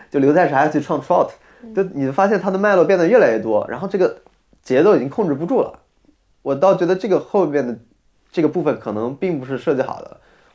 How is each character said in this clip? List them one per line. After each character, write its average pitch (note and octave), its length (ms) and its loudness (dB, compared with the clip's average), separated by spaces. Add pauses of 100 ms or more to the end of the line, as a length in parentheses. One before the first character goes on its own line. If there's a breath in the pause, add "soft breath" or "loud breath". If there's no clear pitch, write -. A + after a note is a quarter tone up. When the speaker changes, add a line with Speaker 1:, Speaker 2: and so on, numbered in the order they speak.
(100)
Speaker 1:
就 D3 100 -2
刘 C#3 120 4
在 F3 140 2
石 C#3+ 80 -2
还 C3+ 100 4
要 D3+ 60 0
去 D3+ 100 -2
唱 C#3+ 200 -4
trot， F3+ 300 0 (320 soft breath)
Speaker 2:
嗯。 A3 120 -18
Speaker 1:
就 G3 80 0 (120)
你 C3+ 160 -4
发 F#3+ 180 0
现 G#3 100 0
他 F#3 120 -4
的 F#3+ 80 -2
脉 G3+ 180 2
络 F3 80 6
变 F#3+ 140 2
得 E3+ 100 2
越 A#3 100 6
来 D3+ 120 4
越 A2 80 0
多， G#2+ 300 -2
然 B2 120 -8
后 F#3+ 80 -6
这 F#3+ 100 -2
个 F3+ 200 0 (440)
节 B2+ 200 2
奏 G3+ 120 6
已 D3 40 4
经 B2 100 -4
控 F#3 200 -4
制 C#3+ 60 -2
不 C#3+ 100 -6
住 G#3 160 0
了。 - 200 -6 (640)
我 C#3 120 -4
倒 F#3+ 200 4
觉 F3 100 -2
得 F3 100 2
这 F#3+ 140 -4
个 E3+ 100 2
后 F#3 280 0
面 C#3+ 200 -2
的 A#2+ 80 -6 (560)
这 F3 120 -2
个 D3+ 60 4
部 E3+ 140 -4
分 D3 160 -2
可 A2+ 140 -8
能 A#2 240 -6
并 E3+ 240 -4
不 B2+ 60 -12
是 C3 100 -6
设 C#3 180 -2
计 C3 60 -2
好 - 220 -6
的， - 160 -20 (360 soft breath)